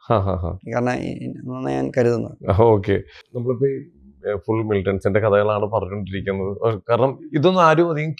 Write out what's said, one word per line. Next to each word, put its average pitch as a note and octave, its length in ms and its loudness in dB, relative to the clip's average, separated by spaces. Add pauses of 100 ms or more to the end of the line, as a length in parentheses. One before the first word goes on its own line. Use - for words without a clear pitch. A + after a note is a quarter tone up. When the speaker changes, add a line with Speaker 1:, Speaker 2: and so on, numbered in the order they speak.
Speaker 1:
ഹാ, A#2 100 4
ഹാ, G2 160 0
ഹാ. E2+ 240 -4 (160)
Speaker 2:
കാരണം B2 200 0
ഈ, - 300 -6
എന്നാണ് B2+ 460 -8
ഞാൻ C3+ 280 -4
കരുതുന്നത്. A#2 520 -2
Speaker 1:
ആ, F#2 100 2
ഓക്കെ. G2+ 420 4 (320)
നമ്മളിപ്പോ B2 320 0
ഈ, C3+ 180 -4 (460)
ഏ, G#2 60 -2 (100)
ഫുൾ A2 180 0
മിലിറ്റൻസിന്റെ G2+ 560 0
കഥകളാണ് G#2 460 2
പറഞ്ഞുകൊണ്ടിരിക്കുന്നത്. G2 880 -4 (120)
ഏ, G#2+ 100 0 (120)
കാരണം A#2+ 280 2 (160)
ഇതൊന്നും F3 300 4
ആരും E3 260 4
അധികം D#3 300 -4